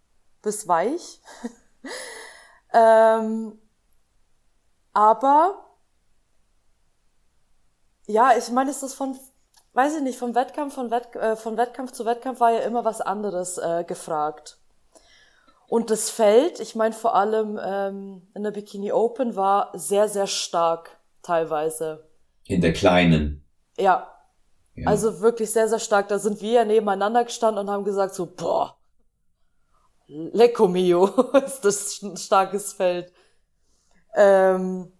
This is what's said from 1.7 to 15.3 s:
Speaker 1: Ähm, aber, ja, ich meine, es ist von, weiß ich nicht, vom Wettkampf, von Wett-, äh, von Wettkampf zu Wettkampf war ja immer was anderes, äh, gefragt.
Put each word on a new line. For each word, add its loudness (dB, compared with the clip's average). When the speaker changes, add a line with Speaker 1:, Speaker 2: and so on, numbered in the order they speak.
Speaker 1:
Ähm, 4
aber, 4
ja, 4
ich -4
meine, 0
es -8
ist -10
von, -6
weiß 0
ich -4
nicht, -4
vom -6
Wettkampf, -4
von -8
Wett-, -4
äh, -2
von -8
Wettkampf -6
zu -10
Wettkampf -6
war 4
ja 0
immer -4
was -4
anderes, -6
äh, -2
gefragt. -8